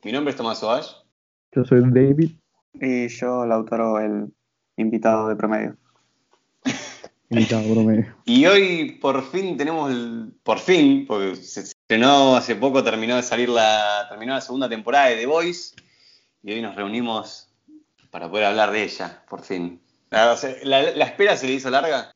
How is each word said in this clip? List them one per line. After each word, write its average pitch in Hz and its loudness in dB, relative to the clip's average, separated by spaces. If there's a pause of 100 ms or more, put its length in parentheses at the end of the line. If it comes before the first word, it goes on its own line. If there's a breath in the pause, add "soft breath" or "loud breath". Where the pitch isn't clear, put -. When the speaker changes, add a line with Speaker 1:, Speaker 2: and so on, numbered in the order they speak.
Speaker 1:
Mi 104 -10
nombre 143 -2
es 123 -6
Tomás 113 -6
Ovalle. 123 -2 (680)
Speaker 2:
Yo 127 0
soy 123 6
David. 135 4 (420)
Speaker 3:
Y 127 -4
yo, 123 -4
Lautaro, 110 -2
el 104 -4 (420)
invitado 110 0
de 107 -2
promedio. 110 -4 (880)
Speaker 2:
<laughs> - -10
Invitado 110 0
promedio. 110 2 (120)
Speaker 1:
Y 156 6
hoy 185 2
por 135 0
fin 185 -6
tenemos 147 -4
el, 117 -8 (100)
por - 0
fin, 143 4
porque 98 -2
se - -16
estrenó 131 4
hace 120 0
poco, 127 0
terminó 113 -2
de 123 0
salir 123 -2
la, 107 2
terminó 110 -8
la 135 -4
segunda 127 -6
temporada 117 2
de 120 2
The 113 -6
Voice, 170 -4 (680 soft breath)
y 101 -10
hoy 113 -6
nos 101 -10
reunimos 110 -8 (600)
para 85 -12
poder 107 -2
hablar 104 2
de 107 -2
ella, 90 -12
por 98 -14
fin. 87 -8 (300)
La, 113 4
o - 2
sea, 131 -8 (100)
la, 139 0
la 143 0
espera 202 0
se 131 -8
le 131 -2
hizo 131 -6
larga. 139 -2